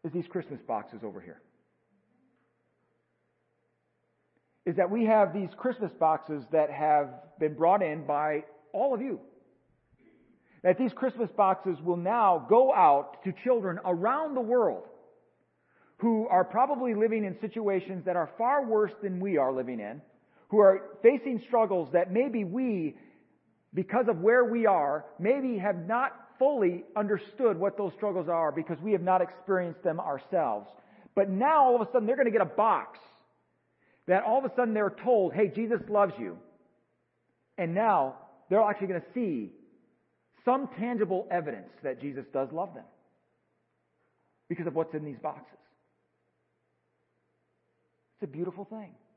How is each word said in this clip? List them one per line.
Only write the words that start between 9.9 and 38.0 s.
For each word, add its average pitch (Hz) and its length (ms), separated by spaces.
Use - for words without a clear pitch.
That 180 140
these 254 160
Christmas 233 440
boxes 190 480
will 175 120
now 180 520
go 254 260
out 147 500
to 190 80
children 202 400
around 247 500
the 254 60
world 214 480
who 226 300
are 180 160
probably 247 500
living 214 300
in 180 160
situations 190 680
that 180 100
are 156 200
far 269 300
worse 214 260
than 190 180
we 196 160
are 135 160
living 127 280
in, 110 220
who 208 100
are 196 440
facing 247 440
struggles 190 460
that 180 200
maybe 233 300
we, 190 540
because 196 360
of 180 120
where 240 240
we 226 220
are, 151 380
maybe 247 400
have 175 280
not 240 260
fully 214 440
understood 214 600
what 196 200
those 196 180
struggles 202 340
are 165 220
because 160 300
we 208 120
have 175 100
not 185 180
experienced 180 640
them 165 160
ourselves. 139 680
But 196 160
now 277 360
all 240 140
of - 20
a - 100
sudden 226 140
they're 247 100
gonna 247 140
get 208 100
a 180 60
box 190 520
that 190 180
all 240 140
of 269 120
a - 60
sudden 233 180
they're 208 300
told, 196 300
"Hey, 208 140
Jesus 220 400
loves 202 300
you." 92 200
And 170 180
now 185 420